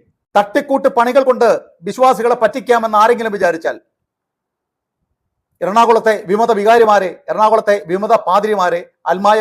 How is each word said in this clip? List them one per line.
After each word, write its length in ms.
തട്ടിക്കൂട്ട് 600
പണികൾ 300
കൊണ്ട് 220
വിശ്വാസികളെ 540
പറ്റിക്കാമെന്ന് 600
ആരെങ്കിലും 340
വിചാരിച്ചാൽ 400
എറണാകുളത്തെ 500
വിമത 280
വികാരിമാരെ, 520
എറണാകുളത്തെ 460
വിമത 240
പാതിരിമാരെ, 540
അൽമായ 300